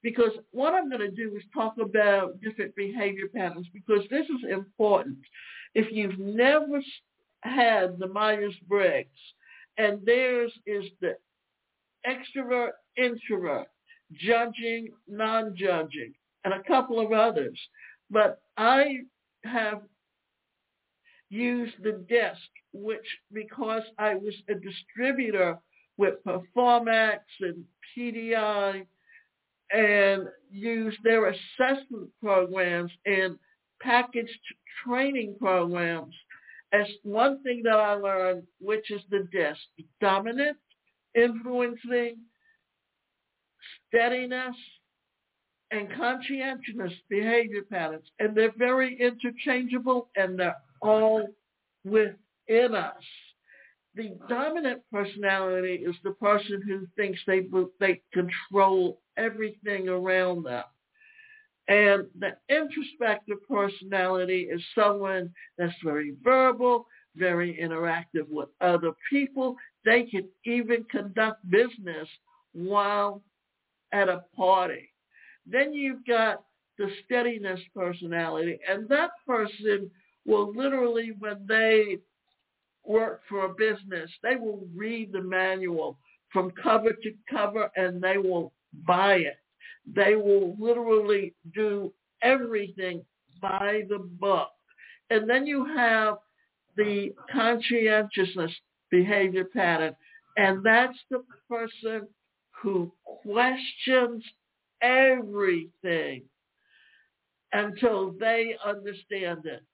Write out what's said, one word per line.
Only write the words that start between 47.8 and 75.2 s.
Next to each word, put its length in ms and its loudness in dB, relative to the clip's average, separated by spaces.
And 160 -2
they're 220 4
very 420 2
interchangeable, 1160 -2
and 220 0
they're 180 -2
all 480 4
within 880 2
us. 280 -6
The 220 -10
dominant 540 -2
personality 920 -2
is 180 -4
the 80 -4
person 540 2
who 200 -6
thinks 300 -4
they, 220 2
they 200 2
control 880 2
everything 720 -4
around 560 0
them. 200 -6
And 400 6
the 180 -6
introspective 960 -2
personality 1040 -2
is 120 -6
someone 600 0
that's 160 -2
very 380 -4
verbal, 640 4
very 440 0
interactive 680 -4
with 200 -6
other 320 4
people. 460 0
They 200 6
can 240 -6
even 440 0
conduct 600 -4
business 580 0
while 680 0
at 160 4
a 140 -2
party. 520 2